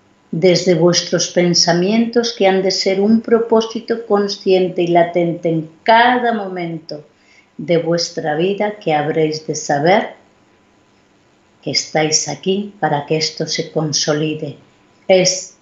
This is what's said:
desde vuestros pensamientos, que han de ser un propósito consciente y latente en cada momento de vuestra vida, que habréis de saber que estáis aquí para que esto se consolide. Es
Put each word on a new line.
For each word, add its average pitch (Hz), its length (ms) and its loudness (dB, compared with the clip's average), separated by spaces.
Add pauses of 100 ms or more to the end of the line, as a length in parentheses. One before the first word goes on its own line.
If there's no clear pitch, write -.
(300)
desde 175 440 2
vuestros 170 540 2
pensamientos, 190 1040 0
que 196 140 0
han 190 160 2
de 190 80 0
ser 190 300 -2
un 220 200 4
propósito 226 840 0
consciente 190 760 0
y 170 60 0
latente 170 600 0
en 160 220 -4 (120)
cada 233 500 4
momento 175 720 -8 (520)
de 160 220 0
vuestra 160 580 -2
vida, 196 420 -2
que 156 160 -2
habréis 156 520 -2
de 151 80 -4
saber 160 600 0 (1500)
que 147 100 -6
estáis - 560 0
aquí 190 500 -4
para 147 260 -2
que 160 120 -2
esto 160 300 -4
se - 260 -6
consolide. 151 880 -4 (500)
Es 185 540 2